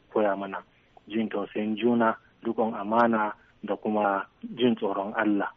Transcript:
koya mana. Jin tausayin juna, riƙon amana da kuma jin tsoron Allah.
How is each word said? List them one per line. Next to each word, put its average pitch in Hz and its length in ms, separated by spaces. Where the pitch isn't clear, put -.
koya 104 240
mana. 95 220
Jin 107 200
tausayin 107 480
juna, 117 400
riƙon 113 320
amana 110 580
da 101 140
kuma 104 500
jin 117 340
tsoron 101 380
Allah. 104 420